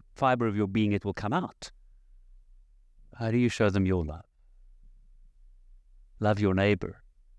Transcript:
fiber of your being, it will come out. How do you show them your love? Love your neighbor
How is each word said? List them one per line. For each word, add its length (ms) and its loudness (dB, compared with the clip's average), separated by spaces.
fiber 320 0
of 100 -2
your 100 0
being, 260 0
it 120 -2
will 80 -4
come 200 -6
out. 380 -6
How 140 -4
do 60 0
you 120 2
show 200 2
them 160 2
your 200 0
love? 200 -10
Love 200 0
your 140 2
neighbor 480 0